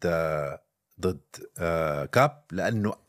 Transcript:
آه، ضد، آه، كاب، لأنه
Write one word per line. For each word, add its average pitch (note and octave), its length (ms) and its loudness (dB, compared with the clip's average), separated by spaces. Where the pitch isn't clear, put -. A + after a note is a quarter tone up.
آه، D#2 560 0
ضد، F#2 200 -2
آه، D#2+ 460 0
كاب، C#3 460 2
لأنه G2+ 440 0